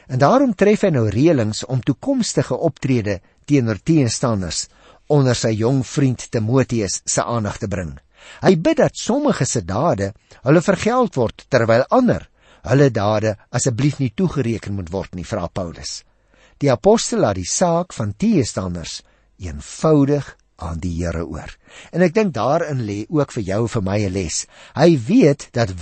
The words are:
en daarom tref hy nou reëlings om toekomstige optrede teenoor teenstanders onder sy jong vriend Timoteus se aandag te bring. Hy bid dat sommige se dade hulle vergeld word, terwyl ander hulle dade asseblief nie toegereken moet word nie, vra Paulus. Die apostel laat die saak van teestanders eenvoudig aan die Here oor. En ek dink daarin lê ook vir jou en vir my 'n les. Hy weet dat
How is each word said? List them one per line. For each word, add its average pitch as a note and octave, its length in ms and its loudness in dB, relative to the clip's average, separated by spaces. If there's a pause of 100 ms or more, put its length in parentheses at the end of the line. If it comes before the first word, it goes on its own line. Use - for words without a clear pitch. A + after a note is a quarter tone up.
en C3 120 -4
daarom A3 360 4
tref G3+ 260 4
hy G3+ 100 4
nou A#2+ 180 2
reëlings A2+ 560 2
om B2+ 160 -2
toekomstige D#3 760 -2
optrede A2+ 640 -2 (240)
teenoor A#2 380 0
teenstanders A#2 840 0 (440)
onder C3 240 4
sy A#2 240 -2
jong B2+ 260 2
vriend C3 460 -2
Timoteus A#2 720 0
se - 200 -2
aandag G#2+ 360 -4
te A2 80 -6
bring. F2+ 260 -6 (480)
Hy E3+ 140 6
bid D4+ 220 0
dat F3+ 200 2
sommige B3 500 0
se G#2 180 -4
dade G2 460 -2 (300)
hulle D#3 200 4
vergeld A3 560 0
word, - 320 -4
terwyl A2+ 400 4
ander A3+ 380 2 (340)
hulle C#3 320 4
dade G#2+ 400 0 (160)
asseblief C3 480 -2
nie C3 160 -2
toegereken A#2 640 -2
moet E2 140 -10
word F2+ 260 -6
nie, E2+ 80 -10
vra F2+ 240 -6
Paulus. E2 520 -10 (600)
Die C#3 80 2
apostel G3+ 540 2
laat G2 160 0
die F2 80 -8
saak F3 480 -2
van G#2 180 -6
teestanders G2+ 840 -2 (420)
eenvoudig C#3 840 0 (340)
aan E2 160 -8
die F2 160 -6
Here E2+ 320 -4
oor. - 240 -12 (400)
En E3+ 160 2
ek D#3+ 80 -2
dink G#3 220 0
daarin C#3 500 -2
lê G2+ 240 -4
ook D3 240 0
vir A2+ 140 -4
jou G2+ 160 0
en A2 100 -4
vir A2+ 80 -2
my F#2+ 240 -2
'n F2+ 60 -2
les. F2+ 340 -4 (300)
Hy D#3+ 140 6 (180)
weet F3 440 4
dat A2 300 -2